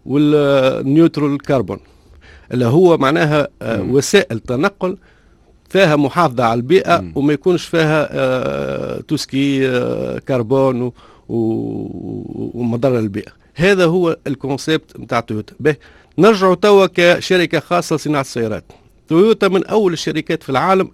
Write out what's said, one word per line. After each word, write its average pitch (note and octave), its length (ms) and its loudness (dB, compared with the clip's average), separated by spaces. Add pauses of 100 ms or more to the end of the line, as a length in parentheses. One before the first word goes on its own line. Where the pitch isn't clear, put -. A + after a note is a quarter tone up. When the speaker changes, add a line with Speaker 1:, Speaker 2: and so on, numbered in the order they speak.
Speaker 1:
والنيوترال C#3 1400 2
carbon، G#2 360 -2 (760)
اللي B2 120 0
هو D#3+ 340 6
معناها، D3+ 500 2 (140)
آه، A2+ 200 -4
Speaker 2:
مم. A#2 120 -2
Speaker 1:
وسائل C#3 440 2
تنقل F3+ 580 -4 (720)
فيها F3+ 280 2
محافظة C#3 480 0
على A2+ 140 0
البيئة E3 420 2
Speaker 2:
مم. F2 140 -12
Speaker 1:
وما C#3+ 180 0
يكونش E3 320 -2
فيها، D#3 460 0
آه، C3+ 880 -4
توسكي، C3+ 680 -2
آه، B2 500 -4
كربون B2+ 640 0
و-، B2 100 -6 (360)
و-، A2 1300 -6
ومضرة A#2+ 460 0
للبيئة. G#2 320 -6 (220)
هذا F#3 320 2
هو E3+ 300 0 (100)
الكونسيبت C#3+ 720 -4
متاع A#2 200 -4
تويوتا. G#2+ 400 -8
به، C#3+ 160 0 (420)
نرجعوا F#3+ 360 4
توا G3 400 4
كشركة F3 680 2
خاصة F3 360 -2
لصناعة D3 240 -2
السيارات. A2 440 -6 (440)
تويوتا G3+ 400 2
من F#3 180 0
أول G3 260 0
الشركات D#3 500 -6
في - 80 -10
العالم F3+ 440 0